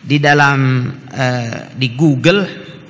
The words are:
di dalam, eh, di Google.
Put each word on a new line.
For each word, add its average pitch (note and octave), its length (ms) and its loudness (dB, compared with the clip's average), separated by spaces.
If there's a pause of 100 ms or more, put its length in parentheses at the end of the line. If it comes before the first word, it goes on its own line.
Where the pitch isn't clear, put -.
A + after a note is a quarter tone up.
di D3 160 -2
dalam, C#3 720 2 (160)
eh, B2 640 -6
di C3 240 -4
Google. D#3+ 720 0 (220)